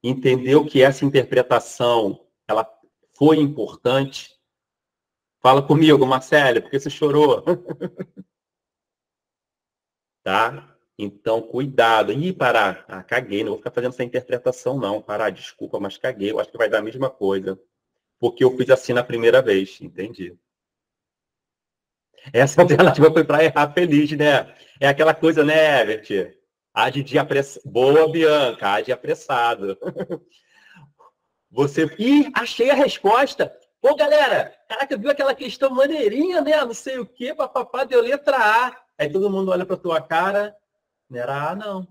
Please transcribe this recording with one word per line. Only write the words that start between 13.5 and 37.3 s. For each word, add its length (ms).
vou 80
ficar 120
fazendo 220
essa 100
interpretação, 760
não. 240
Pará, 300
desculpa, 480
mas 180
caguei. 360
Eu 80
acho 100
que 80
vai 100
dar 120
a 20
mesma 260
coisa. 480
Porque 240
eu 140
fiz 140
assim 220
na 120
primeira 360
vez, 400
entendi. 560
Essa 280
<laughs> 20
alternativa 500
foi 100
pra 220
errar 280
feliz, 400
né? 400
É 80
aquela 260
coisa, 300
né, 100
Herbert? 560
Age 300
de 140
apress-, 460
boa, 460
Bianca, 640
age 180
apressado. 880
<laughs> 460
Você, 340
ih, 360
achei 360
a 40
resposta. 840
Pô, 140
galera, 560
caraca, 280
viu 140
aquela 240
questão 360
maneirinha, 680
né? 240
Não 100
sei 240
o 80
quê, 280